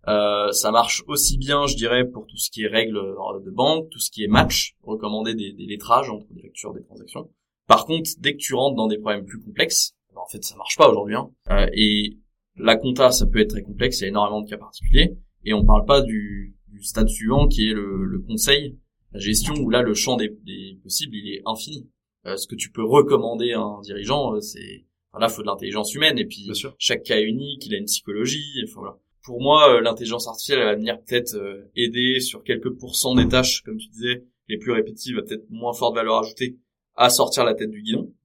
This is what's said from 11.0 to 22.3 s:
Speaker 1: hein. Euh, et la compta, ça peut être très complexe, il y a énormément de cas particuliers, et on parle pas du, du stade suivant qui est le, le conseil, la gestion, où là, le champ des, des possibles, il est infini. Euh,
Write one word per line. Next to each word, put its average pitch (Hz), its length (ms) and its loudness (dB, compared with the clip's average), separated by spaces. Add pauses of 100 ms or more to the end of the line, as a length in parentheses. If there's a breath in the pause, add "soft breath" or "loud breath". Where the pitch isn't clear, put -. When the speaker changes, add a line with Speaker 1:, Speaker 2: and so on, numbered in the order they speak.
Speaker 1:
hein. 139 160 -8 (180)
Euh, 98 240 4
et 104 460 2 (360)
la 113 200 4
compta, 127 360 4
ça - 140 2
peut 107 140 4
être 107 100 4
très 104 140 -6
complexe, 110 360 -4
il 101 40 -4
y - 20 -4
a 98 40 -4
énormément 104 320 0
de 104 80 -12
cas 104 80 -10
particuliers, - 600 4 (260)
et 104 120 0
on 104 100 4
parle 107 200 8
pas - 160 6
du, 104 540 -6 (120)
du 101 160 -20
stade 107 260 2
suivant 113 380 4
qui 110 220 4
est 107 40 -2
le, 98 320 -4
le 95 140 -4
conseil, 139 580 -2 (340)
la 104 80 -12
gestion, 107 360 0
où 131 160 -2
là, 123 100 4
le 110 140 0
champ 127 220 0
des, 107 120 -2 (160)
des 98 380 -14
possibles, 110 320 -6
il 101 180 -10
est 95 140 -12
infini. 127 420 -10 (380)
Euh, 98 100 -6